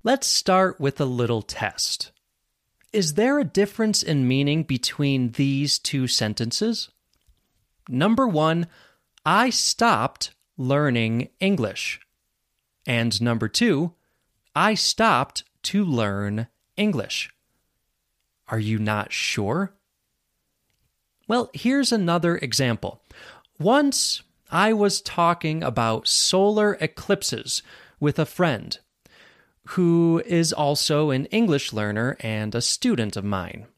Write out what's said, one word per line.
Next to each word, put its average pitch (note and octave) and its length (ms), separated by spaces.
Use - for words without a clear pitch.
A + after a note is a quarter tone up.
Let's C4 240
start F#3 520
with C#3 200
a C#3 40
little A#2 380
test. - 680
Is E3+ 220
there B3+ 240
a C4+ 60
difference G#3 580
in C3+ 260
meaning C#3+ 340
between C3+ 680
these C#3 460
two C3 280
sentences? A#2+ 840
Number G#3+ 380
one, E3 420
"I A3 240
stopped - 800
learning B2 720
English." D#3 600
And A#2 340
number A#2 280
two, E3+ 440
"I G3+ 200
stopped - 680
to G3+ 200
learn G#2+ 600
English." G3 540
Are A2+ 140
you G#2+ 180
not G#2 340
sure? B2 640
Well, A#3+ 260
here's C4 400
another E3+ 460
example. A#2+ 640
Once C4+ 640
I G3+ 220
was G#3 300
talking E3+ 600
about A2+ 460
solar G#3 720
eclipses - 840
with D3 180
a D#3 60
friend - 540
who E3+ 520
is E3 260
also D3+ 600
an C3 160
English F#3 480
learner G#2+ 460
and G#2+ 340
a A#2+ 80
student A#2+ 560
of G2 60
mine. G2 420